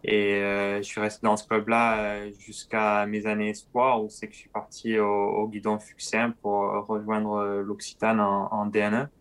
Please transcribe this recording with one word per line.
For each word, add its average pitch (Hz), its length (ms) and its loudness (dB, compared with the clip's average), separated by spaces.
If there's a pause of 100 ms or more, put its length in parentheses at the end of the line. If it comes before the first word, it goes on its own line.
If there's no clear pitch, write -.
Et, 104 320 2
euh, 101 420 0
je 101 60 -4
suis - 180 -6
resté 107 240 -4
dans 107 120 4
ce - 100 -8
club-là, 113 500 2
euh, 104 400 -4
jusqu'à 104 720 0
mes 107 180 -2
années 107 240 0
espoirs, 120 540 2
où 104 60 -4
c'est - 180 -12
que - 60 -16
je - 60 -20
suis - 100 -20
parti 110 500 -2
au, 104 80 4
au 101 400 2
Guidon 107 320 -2
Fuxin - 640 -2
pour, 101 240 0
euh, 101 160 -2
rejoindre, 107 560 -2
euh, 101 260 -2
l'Occitane 107 560 -2
en, 101 320 2
en 104 160 -2
D 104 120 0
N 104 140 2
un. 135 160 0 (120)